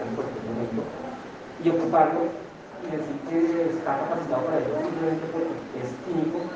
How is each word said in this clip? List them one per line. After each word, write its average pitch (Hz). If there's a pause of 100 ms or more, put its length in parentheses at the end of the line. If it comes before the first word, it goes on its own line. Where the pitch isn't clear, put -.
en 113
cualquier 113
momento 113 (720)
y 165
ocuparlo 165 (480)
y 175
decir 143
que 165 (360)
está -
capacitado -
para 113
ello 147
simplemente 160
porque 165 (320)
es 127 (160)
químico 160 (180)